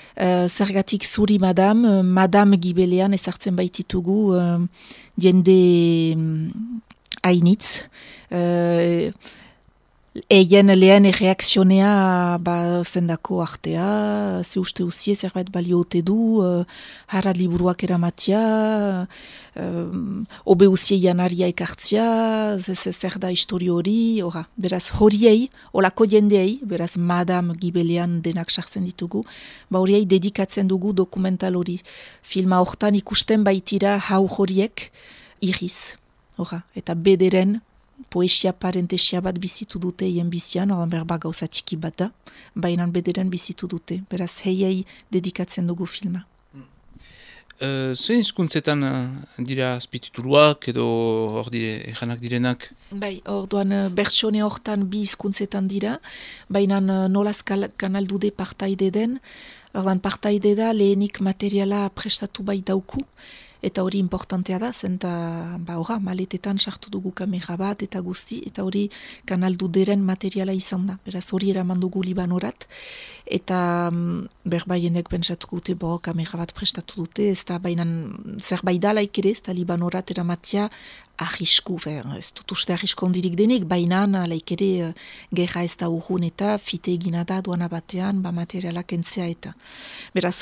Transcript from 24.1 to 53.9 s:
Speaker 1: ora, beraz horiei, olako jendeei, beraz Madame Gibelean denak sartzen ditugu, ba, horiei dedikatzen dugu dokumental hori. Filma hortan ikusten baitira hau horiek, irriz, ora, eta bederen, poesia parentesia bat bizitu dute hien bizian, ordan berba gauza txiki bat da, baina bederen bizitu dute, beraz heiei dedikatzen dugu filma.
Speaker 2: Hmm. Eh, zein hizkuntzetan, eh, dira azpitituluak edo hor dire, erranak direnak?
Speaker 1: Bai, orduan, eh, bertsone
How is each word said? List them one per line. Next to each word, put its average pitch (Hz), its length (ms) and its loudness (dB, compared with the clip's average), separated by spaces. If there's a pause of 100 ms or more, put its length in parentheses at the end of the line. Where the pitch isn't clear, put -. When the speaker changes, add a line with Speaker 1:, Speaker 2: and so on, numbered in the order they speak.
Speaker 1:
ora, 170 240 -6 (100)
beraz 180 420 -2
horiei, 214 520 6 (220)
olako 190 340 4
jendeei, 208 560 4
beraz 175 340 -4
Madame 175 600 0
Gibelean 175 640 0
denak 165 280 -4
sartzen 180 340 -2
ditugu, 180 400 -6 (460)
ba, 185 80 0
horiei 196 280 4
dedikatzen 190 600 2
dugu 190 240 0
dokumental 185 640 -2
hori. 180 220 -4 (440)
Filma 185 380 2
hortan 202 340 2
ikusten 214 500 2
baitira 196 540 0 (120)
hau 196 160 4 (120)
horiek, 190 520 0 (500)
irriz, - 560 -4 (420)
ora, 170 260 -8 (100)
eta 175 200 -8
bederen, 185 680 4 (500)
poesia 180 420 2
parentesia 180 680 -2
bat 185 180 -6
bizitu 180 440 -6
dute 185 240 -4
hien 175 240 -2
bizian, 180 400 -2
ordan 170 200 -2
berba 165 280 -4
gauza 160 300 -6
txiki - 320 -6
bat 165 180 -8
da, 190 120 -2 (440)
baina 175 320 -2
bederen 180 440 -2
bizitu 180 380 -8
dute, 170 320 -8 (100)
beraz 180 360 -4
heiei 190 380 0 (280)
dedikatzen 180 540 -4
dugu 175 200 -4
filma. 180 360 -8 (320)
Speaker 2:
Hmm. 139 120 -20 (920)
Eh, 135 340 -4
zein 233 280 2
hizkuntzetan, 151 640 0
eh, 131 640 -6
dira 131 260 -2
azpitituluak 135 960 2
edo 120 140 0 (540)
hor 117 100 -10
dire, 110 400 -6
erranak 117 320 -8
direnak? 123 480 -4 (200)
Speaker 1:
Bai, 196 260 -8 (100)
orduan, 196 460 -2
eh, 196 160 0
bertsone 202 540 0